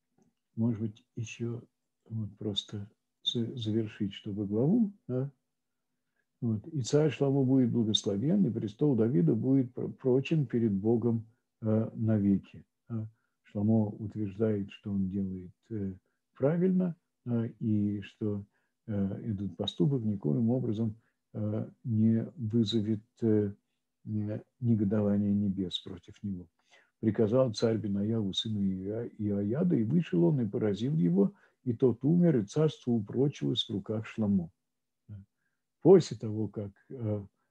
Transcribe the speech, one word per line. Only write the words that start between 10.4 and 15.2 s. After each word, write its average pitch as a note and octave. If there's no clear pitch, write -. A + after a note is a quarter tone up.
перед A#2
Богом, A2+
э, A2
навеки». G2+
Да. A2
Шломо G#2+
утверждает, G#2
что -
он G2
делает, F#2